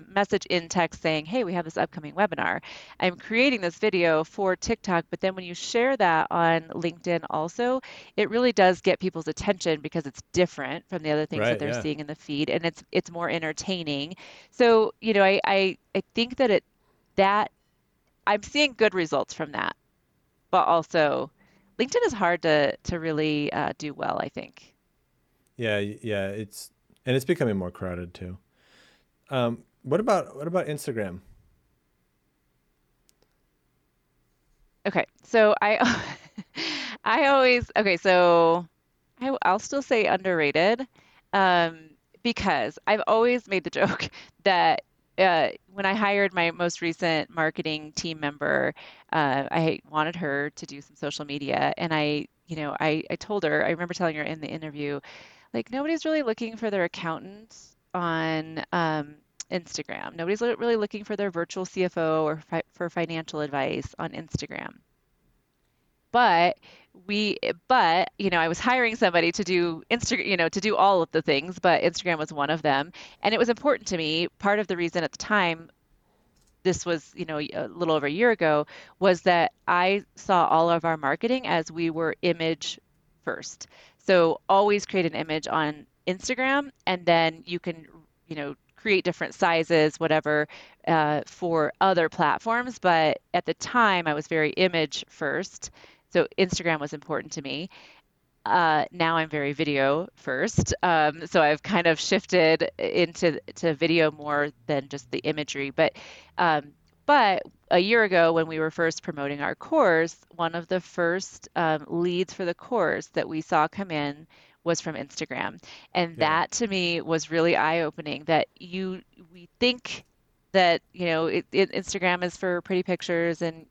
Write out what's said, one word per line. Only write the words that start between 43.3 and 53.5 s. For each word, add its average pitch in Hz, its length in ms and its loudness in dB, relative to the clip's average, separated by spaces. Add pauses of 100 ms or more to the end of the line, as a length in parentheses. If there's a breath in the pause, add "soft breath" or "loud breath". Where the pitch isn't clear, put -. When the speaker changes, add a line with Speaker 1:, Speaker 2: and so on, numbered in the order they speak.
Speaker 1:
made 190 160 -2
the 175 60 -6
<laughs> - 120 -2
joke - 260 0 (360 loud breath)
that, 170 380 4 (360)
uh, 170 320 4 (220)
when 196 140 -6
I 190 80 2
hired 202 400 2
my 170 180 2
most 170 300 -4
recent 165 480 -2
marketing 156 600 -4
team 160 280 -8
member, 147 540 -2 (380 loud breath)
uh, 139 400 0
I 160 280 0 (100)
wanted 156 260 -4
her 147 360 -4
to - 140 -18
do 143 160 -16
some - 140 -20
social 147 300 -8
media, 143 520 -2
and 165 160 -4
I, 147 340 -2 (200)
you 165 80 -10
know, 151 240 -8
I, 156 320 0
I 170 60 -4
told 202 260 -6
her, 151 200 2